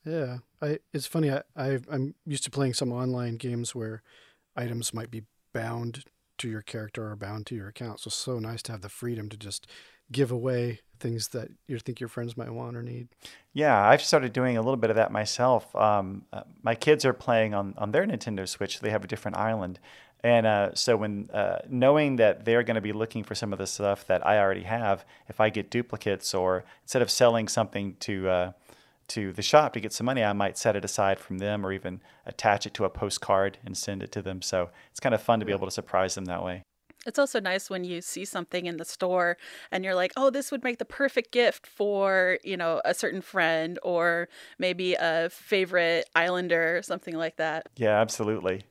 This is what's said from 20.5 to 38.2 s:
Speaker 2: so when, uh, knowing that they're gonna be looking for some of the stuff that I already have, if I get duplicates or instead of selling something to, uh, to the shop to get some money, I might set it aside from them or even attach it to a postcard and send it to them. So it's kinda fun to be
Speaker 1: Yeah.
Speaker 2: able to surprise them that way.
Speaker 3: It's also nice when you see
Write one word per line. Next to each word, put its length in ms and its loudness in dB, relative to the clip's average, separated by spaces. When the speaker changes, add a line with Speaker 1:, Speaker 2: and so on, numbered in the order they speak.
Speaker 2:
so 220 2
when, 380 -4
uh, 340 0
knowing 480 4
that 300 4
they're 180 4
gonna 160 0
be 140 -4
looking 320 -4
for 100 -8
some 160 -6
of 80 -6
the 80 -4
stuff 400 -2
that 180 2
I 140 6
already 240 2
have, 420 0
if 140 -2
I 80 6
get 200 -4
duplicates 640 -4
or 300 0
instead 180 0
of 100 2
selling 380 4
something 500 -2
to, 300 -2
uh, 220 2
to 240 -4
the 80 -8
shop 320 6
to 80 -6
get 100 -8
some 140 -6
money, 180 0
I 80 2
might 260 -2
set 200 2
it 80 -4
aside 340 2
from 200 -8
them 260 -4
or 80 -4
even 280 -8
attach 400 0
it 100 -10
to 100 0
a 40 2
postcard 760 0
and 120 -10
send 240 -6
it 120 -10
to 80 -6
them. 200 -8
So 280 -2
it's 100 -16
kinda 160 2
fun 240 4
to 40 -4
be 60 -2
Speaker 1:
Yeah. 60 0
Speaker 2:
able 100 -4
to 40 -6
surprise 440 0
them 100 -8
that 160 -4
way. 220 -6
Speaker 3:
It's 140 -4
also 220 0
nice 280 -4
when 140 -6
you 160 -6
see 240 -10